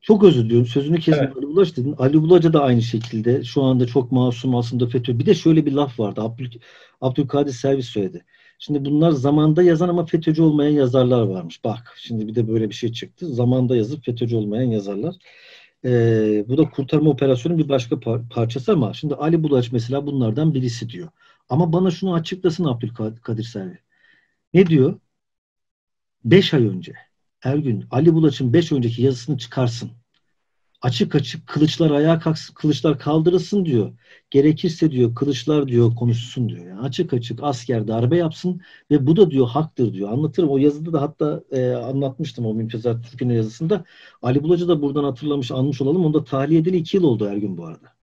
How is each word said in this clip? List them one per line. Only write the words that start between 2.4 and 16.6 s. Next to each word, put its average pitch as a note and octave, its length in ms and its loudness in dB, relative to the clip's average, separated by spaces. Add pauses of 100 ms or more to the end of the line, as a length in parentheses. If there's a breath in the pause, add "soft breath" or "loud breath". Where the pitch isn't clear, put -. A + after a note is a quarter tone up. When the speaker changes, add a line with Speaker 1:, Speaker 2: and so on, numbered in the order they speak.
Speaker 1:
da D3+ 100 4
aynı B2 200 4
şekilde A#2 640 -2
şu C3+ 180 -2
anda B2+ 240 2
çok A#2+ 260 -2
masum B2+ 420 0
aslında A#2+ 320 -2
fetö. A#2+ 320 -2
Bir D3+ 80 0
de G3+ 80 6
şöyle D#3+ 320 2
bir C#3+ 60 -2
laf C#3 280 -2
vardı. G2+ 200 -4
Abdül-, A#2 400 -8 (400 soft breath)
Abdülkadir C#3 520 -2
Servis C3+ 340 -2
söyledi. G2 380 -6 (340 soft breath)
Şimdi C#3+ 260 -4
bunlar D3+ 260 2
zamanda D3+ 520 2
yazan F3 260 4
ama F3 180 0
fetö D#3+ 360 0
olmayan D3 300 4
yazarlar B2+ 500 2
varmış. F#2 420 -6
Bak A2+ 320 -8
şimdi G#2+ 320 -8
bir A2 60 -10
de A2+ 140 -2
böyle A2 200 -2
bir G#2 60 -10
şey A#2 180 -6
çıktı. - 420 -14
Zamanda B2 420 0
yazıp A2+ 280 -4
fetö A#2 320 -4
olmayan A2 340 -2
yazarlar. G#2 440 -4 (680 soft breath)
Ee, A2+ 640 2
bu C3 100 0
da D#3 120 2